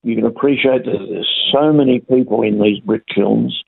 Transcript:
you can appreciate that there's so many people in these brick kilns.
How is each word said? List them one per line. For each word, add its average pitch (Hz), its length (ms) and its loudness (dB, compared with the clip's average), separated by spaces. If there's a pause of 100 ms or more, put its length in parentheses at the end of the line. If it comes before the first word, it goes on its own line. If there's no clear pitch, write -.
you 117 140 -4
can 110 80 0
appreciate 127 600 0
that - 260 -4
there's - 420 -4
so 151 200 2
many 131 280 2
people 120 420 0
in 104 180 0
these 104 200 0
brick - 260 -4
kilns. 113 600 -2